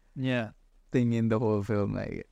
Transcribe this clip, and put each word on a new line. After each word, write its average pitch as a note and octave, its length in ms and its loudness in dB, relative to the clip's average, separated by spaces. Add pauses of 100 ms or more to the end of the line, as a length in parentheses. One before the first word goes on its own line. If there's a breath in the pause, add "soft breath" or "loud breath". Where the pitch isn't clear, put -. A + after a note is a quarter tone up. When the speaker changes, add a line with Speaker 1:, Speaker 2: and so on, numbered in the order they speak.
(160)
Speaker 1:
Yeah. B2+ 360 -2 (400)
Speaker 2:
thing A#2+ 220 2
in A2+ 160 2
the A2 100 2
whole G#2+ 240 2
film. G#2 320 0
Like, - 360 -8